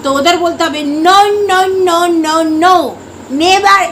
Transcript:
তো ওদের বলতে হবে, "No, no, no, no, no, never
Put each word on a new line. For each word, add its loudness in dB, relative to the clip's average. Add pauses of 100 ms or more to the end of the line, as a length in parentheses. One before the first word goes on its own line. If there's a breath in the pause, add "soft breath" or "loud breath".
তো -2
ওদের 0
বলতে -2
হবে, -4
"No, 0 (320)
no, 0 (280)
no, 0
no, 0
no, 4 (640)
never 2